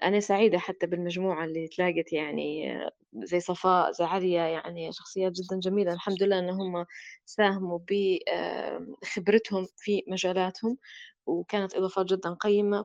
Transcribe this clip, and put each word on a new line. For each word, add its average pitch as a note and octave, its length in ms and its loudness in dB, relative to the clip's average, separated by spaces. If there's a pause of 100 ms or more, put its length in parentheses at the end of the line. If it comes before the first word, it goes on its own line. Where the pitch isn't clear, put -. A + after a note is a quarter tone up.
أنا G3+ 160 4
سعيدة G3+ 400 4
حتى F#3+ 280 -4
بالمجموعة F3 580 -2
اللي D#3+ 240 -4
تلاقت، E3+ 440 0
يعني، D3+ 600 -4 (120)
آه، - 60 -6 (220)
زي A2+ 260 -2
صفاء، F3+ 520 2
زي F3 140 -2
عليا، F3 420 0
يعني E3 460 -6
شخصيات F#3 400 -2
جدا F#3 260 -4
جميلة. F#3 340 2
الحمد F#3+ 300 -2
لله G3 160 4
إن F3+ 100 0
هم F#3 360 -2 (400)
ساهموا F#3+ 540 0
ب، F#3+ 380 2 (160)
آم، - 600 -4 (100)
خبرتهم G3 640 2 (100)
في G3+ 300 0
مجالاتهم، F#3 720 0 (480)
وكانت F#3 500 -2
إضافات F#3+ 300 0
جدا F#3 340 -2
قيمة. G3+ 460 2